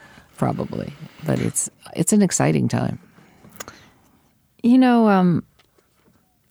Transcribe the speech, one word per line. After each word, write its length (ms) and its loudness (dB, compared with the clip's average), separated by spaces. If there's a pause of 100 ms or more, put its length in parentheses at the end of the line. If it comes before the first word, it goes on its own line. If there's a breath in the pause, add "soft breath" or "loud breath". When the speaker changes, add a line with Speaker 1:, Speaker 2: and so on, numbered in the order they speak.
(360 soft breath)
Speaker 1:
probably. 560 -6 (320)
But 160 -2
it's, 280 -6 (260)
it's 200 -2
an 80 4
exciting 460 0
time. 300 -4 (1600 soft breath)
Speaker 2:
You 160 4
know, 300 4
um, 340 2 (1080)